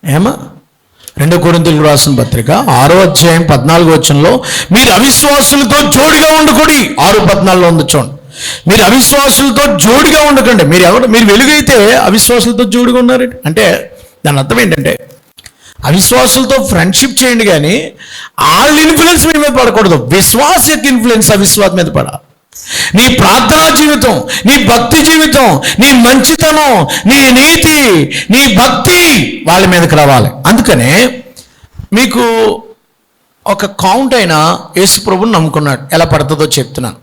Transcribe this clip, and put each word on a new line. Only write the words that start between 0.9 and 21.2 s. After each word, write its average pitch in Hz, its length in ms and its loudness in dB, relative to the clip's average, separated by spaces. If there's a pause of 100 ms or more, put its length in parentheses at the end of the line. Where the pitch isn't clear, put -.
రెండు 165 200 0
కొరింథీయులకు 165 500 0
రాసిన 143 280 0
పత్రిక 117 360 -2
ఆరో 160 480 2
అధ్యాయం 170 520 2
పద్నాలుగో 160 400 2
వచనంలో, 156 520 0 (280)
"మీరు 240 200 2
అవిశ్వాసులతో 277 1000 0
జోడిగా 311 480 2
ఉండకుడి." 285 640 0
ఆరు 208 180 2
పద్నాలుగులో 190 480 2
ఉంది 165 160 0
చూడండి. 139 300 -4 (560)
"మీరు 208 140 2
అవిశ్వాసులతో 269 920 0
జోడిగా 285 440 2
ఉండకండి." 247 420 2
మీరు 165 200 2
ఎవరు? 220 240 2
మీరు 226 180 2
వెలుగైతే 240 680 2
అవిశ్వాసులతో 226 680 0
జోడిగా 240 360 0
ఉన్నారండి. 247 360 0 (100)
అంటే 165 520 -2 (280)
దాని 143 140 -2
అర్థం 165 200 -4
ఏంటంటే, 160 460 -4 (800)
అవిశ్వాసులతో 254 800 0
ఫ్రెండ్‌షిప్ 190 580 -2
చేయండి, 240 220 0
కానీ 175 460 -2 (480)
వాళ్ళ 285 400 2
ఇన్‌ఫ్లుయెన్స్ 320 480 2
మీ 330 60 0
మీద 285 260 0
పడకూడదు. 208 360 2
విశ్వాస 226 760 0
యొక్క 302 160 -2
ఇన్‌ఫ్లుయెన్స్ 233 460 0